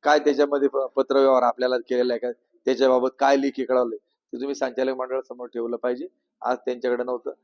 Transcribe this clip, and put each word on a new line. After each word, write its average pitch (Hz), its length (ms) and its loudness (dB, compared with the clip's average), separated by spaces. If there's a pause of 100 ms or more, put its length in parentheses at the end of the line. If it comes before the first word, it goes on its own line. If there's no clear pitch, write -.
काय 147 140 4
त्याच्यामध्ये 143 480 2
प-, 135 280 -2
पत्रव्यवहार 135 480 4
आपल्याला 123 340 0
केलेला 123 360 -2
आहे 113 60 -4
का, 123 120 -4 (340)
त्याच्याबाबत 127 440 2 (100)
काय 139 180 4
लेखी 135 280 -2
कळवलंय, 120 320 0
ते - 400 -18
तुम्ही 139 180 -4
संचालक 131 380 -2
मंडळासमोर 127 540 -6
ठेवलं 117 300 -6
पाहिजे. 127 300 -4 (340)
आज 123 160 -2
त्यांच्याकडे 123 460 -2
नव्हतं 123 280 -6 (120)